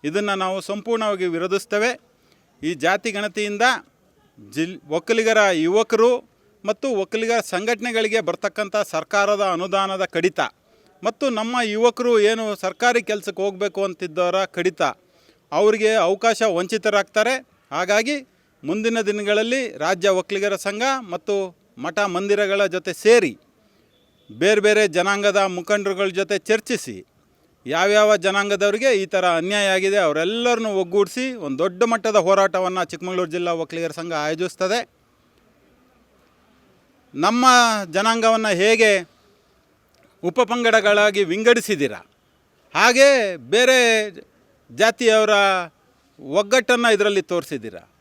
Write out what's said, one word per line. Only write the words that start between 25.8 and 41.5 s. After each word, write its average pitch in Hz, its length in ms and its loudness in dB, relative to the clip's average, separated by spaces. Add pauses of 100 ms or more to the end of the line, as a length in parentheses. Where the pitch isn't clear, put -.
ಜೊತೆ 190 300 -4
ಚರ್ಚಿಸಿ 208 680 -4 (600)
ಯಾವ್ಯಾವ 202 520 4
ಜನಾಂಗದವರಿಗೆ 202 840 0
ಈ - 20 -4
ಥರ 185 240 -2
ಅನ್ಯಾಯ 196 380 0
ಆಗಿದೆ 190 300 0
ಅವರೆಲ್ಲರನ್ನೂ 208 800 0
ಒಗ್ಗೂಡಿಸಿ 202 580 -2
ಒಂದು 147 240 -8
ದೊಡ್ಡ 185 260 0
ಮಟ್ಟದ 220 320 0
ಹೋರಾಟವನ್ನು 185 680 2
ಚಿಕ್ಕಮಗಳೂರು 180 460 -6
ಜಿಲ್ಲಾ 175 220 -4
ಒಕ್ಕಲಿಗರ 165 380 -6
ಸಂಘ 165 220 -10
ಆಯೋಜಿಸ್ತದೆ. 170 760 -4 (2250)
ನಮ್ಮ 220 300 2 (480)
ಜನಾಂಗವನ್ನು 220 640 2
ಹೇಗೆ 208 520 2 (1160)
ಉಪಪಂಗಡಗಳಾಗಿ 208 1000 2
ವಿಂಗಡಿಸಿದ್ದೀರಾ, 190 720 0 (760)